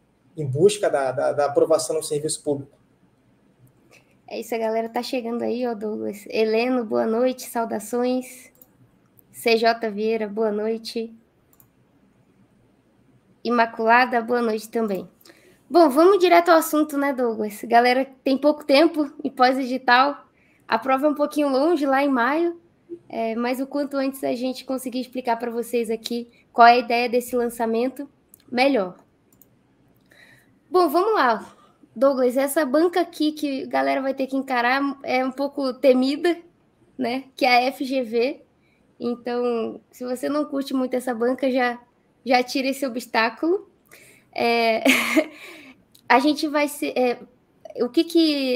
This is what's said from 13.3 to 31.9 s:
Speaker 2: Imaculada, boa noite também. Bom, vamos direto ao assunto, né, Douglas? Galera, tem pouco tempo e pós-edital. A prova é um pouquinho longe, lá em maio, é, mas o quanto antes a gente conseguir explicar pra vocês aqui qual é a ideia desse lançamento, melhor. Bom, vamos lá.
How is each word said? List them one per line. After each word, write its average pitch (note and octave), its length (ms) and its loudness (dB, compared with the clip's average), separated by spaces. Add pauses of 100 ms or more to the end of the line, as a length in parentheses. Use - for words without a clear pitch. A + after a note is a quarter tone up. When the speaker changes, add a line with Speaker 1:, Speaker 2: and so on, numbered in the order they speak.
Speaker 2:
Imaculada, A#3 760 2
boa A#3+ 220 -2
noite A3 260 -4
também. G3+ 400 -4 (600)
Bom, D#4+ 180 6
vamos E4+ 300 6
direto E4+ 300 6
ao E4 100 8
assunto, D4+ 400 0
né, C#4 140 0
Douglas? A3 500 -4
Galera, B3 420 4 (200)
tem C4+ 120 2
pouco D4 280 0
tempo D4+ 480 4 (100)
e - 80 -6
pós-edital. B3+ 960 2 (420)
A A3+ 100 0
prova C4 280 0
é D4+ 40 4
um C#4+ 40 0
pouquinho D4 360 0
longe, C#4+ 340 2
lá C4+ 180 2
em C#4+ 60 2
maio, D4 500 0 (480)
é, A3+ 280 -6
mas A#3+ 260 -4
o C4+ 60 -4
quanto C#4 320 -6
antes C4+ 260 -6
a C4+ 100 -2
gente B3+ 300 -8
conseguir B3+ 360 -8
explicar B3 360 -6
pra A#3 140 -8
vocês A#3 400 -4
aqui A#3 400 -6 (200)
qual A#3 160 8
é A#3+ 60 10
a A#3+ 60 6
ideia A#3+ 320 0
desse A#3+ 260 -2
lançamento, A#3+ 720 -2 (420)
melhor. A#3+ 460 0 (1700)
Bom, F4 180 4
vamos F#4 260 2
lá. A#3+ 400 0 (400)